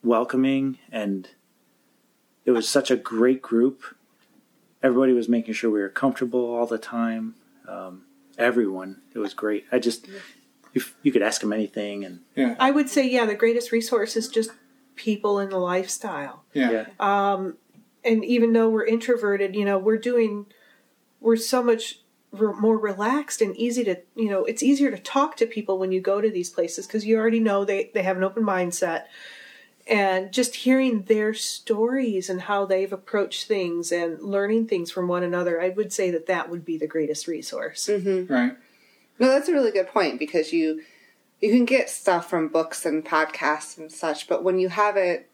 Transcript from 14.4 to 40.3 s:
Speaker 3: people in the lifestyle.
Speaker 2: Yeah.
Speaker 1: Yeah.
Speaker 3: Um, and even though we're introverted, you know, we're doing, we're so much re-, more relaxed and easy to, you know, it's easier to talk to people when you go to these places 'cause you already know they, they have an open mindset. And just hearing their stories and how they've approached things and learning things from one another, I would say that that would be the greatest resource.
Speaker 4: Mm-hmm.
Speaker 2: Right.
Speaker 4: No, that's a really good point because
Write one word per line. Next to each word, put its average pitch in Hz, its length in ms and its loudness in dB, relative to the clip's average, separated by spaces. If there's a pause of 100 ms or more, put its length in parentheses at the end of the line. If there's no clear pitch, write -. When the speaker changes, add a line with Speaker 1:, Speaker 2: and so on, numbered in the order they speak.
Speaker 3:
people 208 440 -2
in 196 120 -4
the 190 80 -2
lifestyle. 180 960 -4
Speaker 2:
Yeah. 131 180 2
Speaker 1:
Yeah. 110 160 -2 (140)
Speaker 3:
Um, 196 560 0 (480)
and 226 200 4
even 233 280 4
though 226 160 6
we're 220 160 2
introverted, 214 680 0
you 208 100 0
know, 196 140 2
we're 214 200 2
doing, 220 480 0 (760)
we're 226 160 4
so 247 260 0
much 233 380 0 (320)
re-, 208 280 0
more 220 160 4
relaxed 214 640 -2
and 196 160 0
easy 240 280 0
to, 180 160 -2 (160)
you 226 120 0
know, 196 160 0
it's 226 180 -4
easier 277 280 4
to 269 80 -6
talk 294 380 0
to 233 100 2
people 208 320 -4
when 185 140 -2
you 185 80 0
go 196 200 0
to 220 80 2
these 180 220 -4
places - 360 -4
'cause 220 180 -4
you 220 120 4
already 226 220 2
know 202 260 2
they, 196 300 -2
they 202 80 0
have 185 140 0
an 185 80 0
open 196 180 -2
mindset. 180 640 -2 (840)
And 196 460 2
just 247 240 0
hearing 254 460 2
their 214 300 2
stories 220 960 -2
and 185 140 -6
how 202 240 -2
they've 190 260 0
approached - 560 -4
things 175 440 -2
and 170 280 -4
learning 202 460 0
things 180 240 -4
from 180 180 -4
one 175 140 0
another, 175 380 -2
I 185 100 0
would 196 220 -4
say 185 180 0
that 160 160 -4
that 175 240 -2
would 170 140 -10
be 165 120 -6
the 156 100 -6
greatest 151 400 -4
resource. - 600 -8
Speaker 4:
Mm-hmm. 190 460 -2
Speaker 2:
Right. 254 240 2 (600)
Speaker 4:
No, 254 100 6
that's 277 200 4
a 359 40 2
really 269 200 4
good 190 160 0
point 147 300 0
because 156 340 -2